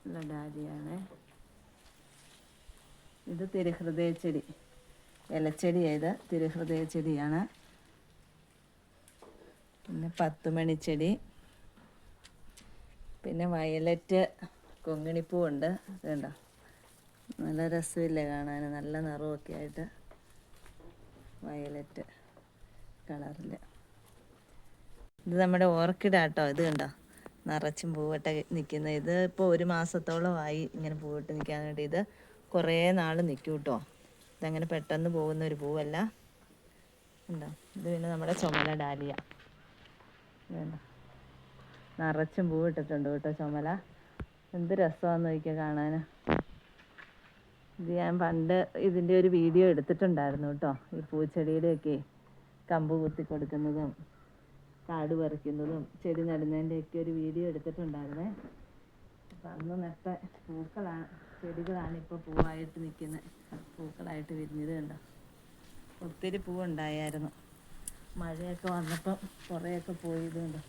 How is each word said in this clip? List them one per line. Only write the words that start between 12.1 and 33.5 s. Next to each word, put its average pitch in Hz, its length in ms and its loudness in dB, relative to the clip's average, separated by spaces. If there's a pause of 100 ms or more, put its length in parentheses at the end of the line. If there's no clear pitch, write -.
പിന്നെ 170 240 -2 (100)
വയലറ്റ് 165 640 4 (680)
കൊങ്ങിണിപ്പൂവുണ്ട്. 160 840 0 (260)
ഇത് 156 140 -12
കണ്ടോ? 143 200 -2 (1120)
നല്ല 156 200 -2 (140)
രസമില്ലേ 165 460 0 (120)
കാണാൻ? 143 280 -4 (140)
നല്ല 147 180 -6 (140)
നിറമൊക്കെ 147 500 -6
ആയിട്ട് 151 260 -8 (1600)
വയലറ്റ് 147 580 -8 (1040)
കളറിൽ. 151 440 -8 (1700)
ഇത് 175 140 0
നമ്മുടെ 180 260 8 (120)
ഓർക്കിഡാട്ടോ. 170 760 4
ഇത് 151 140 0
കണ്ടോ? 147 220 2 (600)
നിറച്ചും 151 480 -2
പൂവിട്ട് 151 340 0 (260)
നിൽക്കുന്നത്. 151 440 -2
ഇത് 165 140 2 (140)
ഇപ്പോൾ 190 260 2
ഒരു 170 180 4
മാസത്തോളമായി 165 880 0 (140)
ഇങ്ങനെ 156 260 -4
പൂവിട്ട് 147 340 -6
നിൽക്കാൻ 151 300 -2
വേണ്ടി. 147 240 -4
ഇത് 170 100 2 (520)
കുറേ 165 240 4 (240)
നാൾ 160 160 2 (140)
നിൽക്കും 147 360 -4